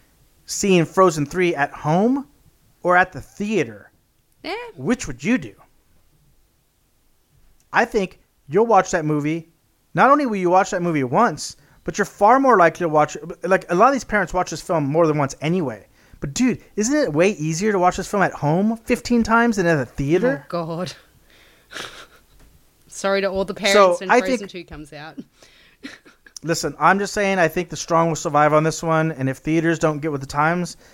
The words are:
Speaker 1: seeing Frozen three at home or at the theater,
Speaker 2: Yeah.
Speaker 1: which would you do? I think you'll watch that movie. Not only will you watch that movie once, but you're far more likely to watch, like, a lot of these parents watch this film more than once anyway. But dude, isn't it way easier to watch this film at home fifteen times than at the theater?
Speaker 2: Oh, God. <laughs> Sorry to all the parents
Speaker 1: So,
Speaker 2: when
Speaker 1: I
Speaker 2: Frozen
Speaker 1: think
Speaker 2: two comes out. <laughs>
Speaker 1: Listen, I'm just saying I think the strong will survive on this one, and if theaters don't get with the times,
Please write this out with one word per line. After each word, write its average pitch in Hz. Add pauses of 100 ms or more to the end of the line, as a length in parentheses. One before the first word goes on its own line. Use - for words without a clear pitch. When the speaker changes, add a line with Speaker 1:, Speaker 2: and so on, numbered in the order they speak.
(460)
Speaker 1:
seeing 185
Frozen 160
three 170
at 143
home 214 (560)
or 175
at 185
the -
theater, 160 (520)
Speaker 2:
Yeah. 349 (220)
Speaker 1:
which 170
would 127
you 233
do? 113 (2250)
I 208
think 208 (280)
you'll 196
watch 196
that 170
movie. 151 (460)
Not 208
only 285
will 214
you 180
watch 190
that -
movie 156
once, 160 (280)
but -
you're 202
far 233
more 254
likely 170
to 165
watch, 151 (260)
like, 180
a 175
lot 214
of 277
these 262
parents 202
watch 175
this 160
film 160
more 156
than 151
once 139
anyway. 143 (340)
But 139
dude, 240 (140)
isn't 220
it 226
way 175
easier 160
to 196
watch 175
this 185
film 202
at 151
home 190
fifteen 240
times 226
than 185
at 165
the 131
theater? 190
Speaker 2:
Oh, -
God. 170 (800)
<laughs> - (1040)
Sorry 196
to 196
all 190
the 190
parents 196
Speaker 1:
So, 185
Speaker 2:
when 190
Speaker 1:
I 240
Speaker 2:
Frozen 262
Speaker 1:
think 202
Speaker 2:
two 175
comes 151
out. 151 (640)
<laughs> -
Speaker 1:
Listen, 160
I'm 175
just 196
saying 196
I 165
think 175
the 151
strong 170
will 156
survive 151
on 151
this 156
one, 160
and 135
if 131
theaters 160
don't 156
get 156
with 139
the 135
times, 165 (180)